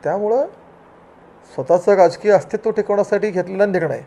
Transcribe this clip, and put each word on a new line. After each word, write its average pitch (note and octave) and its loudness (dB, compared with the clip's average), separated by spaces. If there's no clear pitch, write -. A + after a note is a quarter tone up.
त्यामुळं G#3 -2
स्वतःचं F3 2
राजकीय F#3+ 2
अस्तित्व G#3 0
टिकवण्यासाठी G#3 -2
घेतलेला F#3 -2
निर्णय D#3 -2